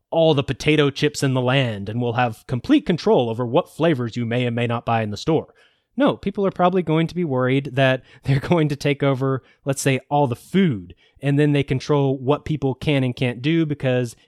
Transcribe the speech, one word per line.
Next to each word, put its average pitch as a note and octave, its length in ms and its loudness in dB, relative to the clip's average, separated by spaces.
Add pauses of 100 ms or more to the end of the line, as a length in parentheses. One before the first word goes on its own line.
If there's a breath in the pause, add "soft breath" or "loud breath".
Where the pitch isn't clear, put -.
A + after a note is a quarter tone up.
(100)
all D#3+ 240 4
the C#3 100 0
potato D3 460 0
chips C#3+ 320 -2
in C3+ 120 0
the C3 60 0
land B2 480 -2
and A2+ 120 -4
will A#2+ 140 -2
have B2 320 -2
complete C4+ 400 0
control F3 420 2
over A2+ 180 -4
what C3 280 -2
flavors C3+ 420 0
you A#2+ 80 -2
may A#2+ 220 0
and A#2 100 -2
may A#2+ 100 0
not A#2 200 -4
buy A2+ 160 0
in G#2+ 80 -4
the G#2 60 -6
store. - 380 -2 (420 soft breath)
No, A#3 200 2
people G3 300 -4
are F#3 60 -2
probably F3+ 300 2
going D#3+ 260 0
to D#3+ 60 -16
be F3+ 100 -2
worried C3+ 500 0
that C3 380 2
<laughs> - 100 -20
they're C#3 180 0
going D#3+ 280 2
to C#3+ 80 -4
take C#3+ 260 -2
over, C3+ 400 0 (220 soft breath)
let's C#3 180 -4
say, C3 260 0
all D3 180 2
the A#2+ 100 -4
food, A#2 580 -2 (260 soft breath)
and C#3+ 180 0
then D3 140 4
they C#3+ 120 2
control C#3 520 0
what C#3 280 -2
people C#3 300 -2
can C#3 280 0
and B2 140 -2
can't B2 260 -4
do, D#3+ 240 0
because B2+ 480 -4 (140)